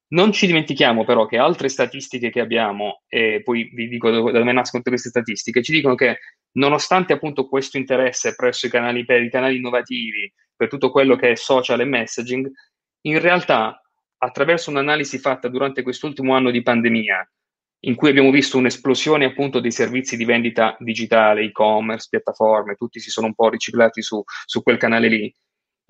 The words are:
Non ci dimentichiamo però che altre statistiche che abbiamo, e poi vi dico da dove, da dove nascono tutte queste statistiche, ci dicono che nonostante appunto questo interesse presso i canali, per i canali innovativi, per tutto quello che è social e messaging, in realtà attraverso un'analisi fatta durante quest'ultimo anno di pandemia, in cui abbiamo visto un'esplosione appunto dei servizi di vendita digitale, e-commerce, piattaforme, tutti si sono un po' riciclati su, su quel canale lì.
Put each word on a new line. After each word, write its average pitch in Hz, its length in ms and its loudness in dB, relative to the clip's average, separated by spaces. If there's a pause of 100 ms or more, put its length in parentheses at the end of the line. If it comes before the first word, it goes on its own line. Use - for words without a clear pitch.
(100)
Non 190 220 4
ci - 140 2
dimentichiamo 147 580 2
però 113 220 2
che 117 120 -2
altre 139 300 2
statistiche 123 640 -6
che 120 100 -4
abbiamo, 107 680 -4
e 110 360 0
poi 117 300 -2
vi 117 140 -8
dico 117 220 -2
da 113 60 2
dove, 113 160 0
da 117 60 2
dove 117 140 2
nascono 123 300 -2
tutte 127 120 -2
queste 123 160 -6
statistiche, 117 520 -2
ci 156 100 -6
dicono 139 220 2
che 117 240 0 (340)
nonostante 151 600 2
appunto 143 340 -4
questo 135 300 -4
interesse 127 580 -2
presso 123 320 -2
i 117 40 -8
canali, 120 340 -2
per 120 180 2
i 120 60 -4
canali 131 280 0
innovativi, 120 760 -6 (240)
per 117 120 0
tutto 135 220 0
quello 135 240 6
che 120 180 4
è - 20 -2
social 127 460 0
e 123 40 0
messaging, 127 640 -4 (520)
in 156 180 -2
realtà 151 640 0 (380)
attraverso 147 500 -2
un'analisi 143 480 -2
fatta 131 300 -4
durante 127 340 -4
quest'ultimo 131 520 -2
anno 127 160 2
di 120 120 0
pandemia, 113 680 0 (520)
in 127 120 -2
cui 151 140 2
abbiamo 135 240 6
visto 135 260 2
un'esplosione 135 680 0
appunto 135 340 -2
dei 120 100 -2
servizi 123 460 -4
di 117 80 -6
vendita 113 560 0
digitale, 110 640 2
e-commerce, 110 680 -2
piattaforme, 107 640 0
tutti 117 240 -10
si 107 120 -14
sono 113 180 -4
un 107 60 -6
po' 113 160 2
riciclati 113 520 0
su, 107 180 -8 (260)
su - 160 -6
quel 120 160 2
canale 117 280 2
lì. 110 260 -2 (580)